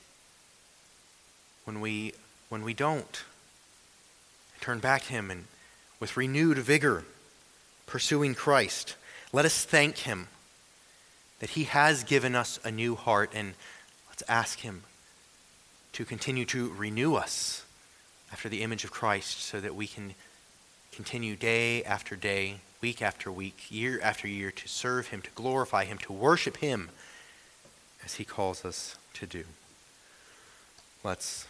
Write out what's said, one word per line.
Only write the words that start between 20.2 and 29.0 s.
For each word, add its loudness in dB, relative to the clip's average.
continue -6
day 2
after -4
day, -2
week -4
after -2
week, -10
year -4
after 0
year -4
to -12
serve -4
him, -8
to -14
glorify 0
him, -6
to -10
worship 2
him -2
as -10
he -8
calls -4
us -8